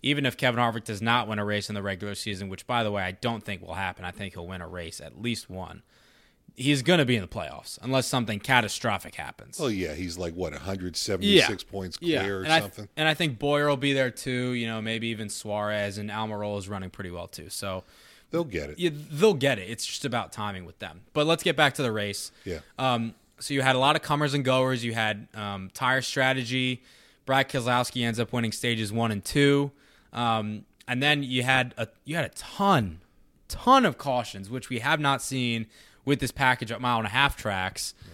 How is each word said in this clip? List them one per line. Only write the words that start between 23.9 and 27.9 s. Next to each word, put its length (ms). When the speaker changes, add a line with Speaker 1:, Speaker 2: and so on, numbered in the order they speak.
Speaker 1:
of 60
comers 320
and 100
goers. 400
You 100
had, 400
um, 400
tire 280
strategy. 800
Brad 240
Keselowski 560